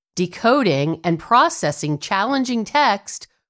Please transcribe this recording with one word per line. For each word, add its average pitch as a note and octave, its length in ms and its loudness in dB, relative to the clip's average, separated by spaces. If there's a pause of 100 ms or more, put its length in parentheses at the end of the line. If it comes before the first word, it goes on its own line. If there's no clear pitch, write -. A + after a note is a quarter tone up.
(140)
decoding F3 880 0
and E3+ 160 0
processing D3+ 800 0
challenging A#3+ 640 -2
text A#3 640 -2 (240)